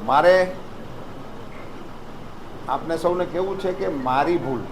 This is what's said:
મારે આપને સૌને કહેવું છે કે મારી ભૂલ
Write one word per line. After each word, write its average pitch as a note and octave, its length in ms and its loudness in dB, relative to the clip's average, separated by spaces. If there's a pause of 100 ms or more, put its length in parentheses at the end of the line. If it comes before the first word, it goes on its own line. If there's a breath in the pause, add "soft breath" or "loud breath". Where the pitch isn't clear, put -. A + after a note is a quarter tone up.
મારે D#3 300 8 (2250)
આપને C#3 300 -2
સૌને F3 280 2
કહેવું F#3+ 320 -2
છે F#3+ 140 -2
કે F#3+ 160 -2
મારી C#3+ 580 2
ભૂલ B2 260 -2